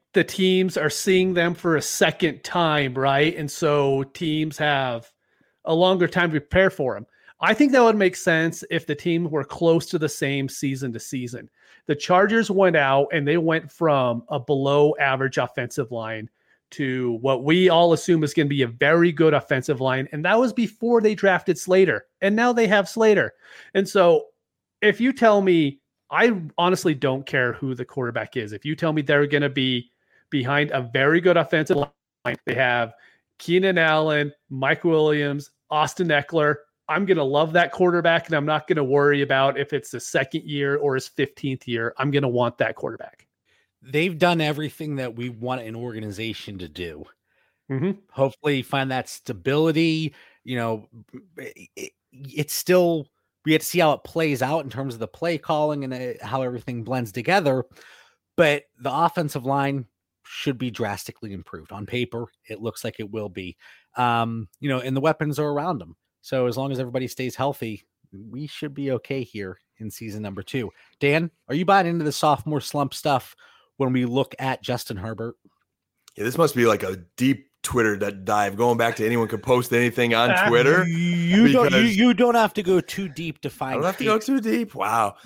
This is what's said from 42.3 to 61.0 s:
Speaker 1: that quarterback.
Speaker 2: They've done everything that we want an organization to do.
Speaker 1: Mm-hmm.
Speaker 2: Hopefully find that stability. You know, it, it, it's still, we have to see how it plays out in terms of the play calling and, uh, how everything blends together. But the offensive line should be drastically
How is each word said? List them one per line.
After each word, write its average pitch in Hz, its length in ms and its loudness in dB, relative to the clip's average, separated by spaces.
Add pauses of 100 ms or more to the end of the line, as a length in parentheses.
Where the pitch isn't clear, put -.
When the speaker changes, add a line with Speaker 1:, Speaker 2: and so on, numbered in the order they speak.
Speaker 1:
that 113 180 -2
quarterback. - 500 -12 (560)
Speaker 2:
They've 156 360 -2
done 170 220 2
everything 151 560 -4
that 123 200 -6
we 123 140 -6
want 120 320 -8
an 113 120 -12
organization 110 840 -10
to 87 100 -12
do. 80 360 -12 (640)
Speaker 1:
Mm-hmm. 180 280 -4 (120)
Speaker 2:
Hopefully 139 520 -2
find 135 280 -4
that 127 180 -6
stability. 156 1040 -2 (300)
You 127 120 -8
know, 113 320 -4 (480)
it, - 400 -20
it, - 160 -14 (200)
it's 139 420 -8
still, 170 520 2 (380)
we 156 80 2
have 156 80 4
to - 60 -10
see 175 140 0
how 156 120 4
it - 120 -4
plays 151 360 -2
out 143 240 -2
in 131 60 -14
terms 135 240 -8
of 113 60 -12
the 110 80 -8
play 165 280 -6
calling 151 480 -2
and, 131 80 -8
uh, 123 340 -10
how 135 140 -4
everything 123 420 -6
blends 120 300 -6
together. 139 540 0 (720)
But 147 280 4 (140)
the 127 120 -6
offensive 151 540 0
line 139 400 -2 (380)
should - 340 -6
be 123 140 -4
drastically 101 640 -8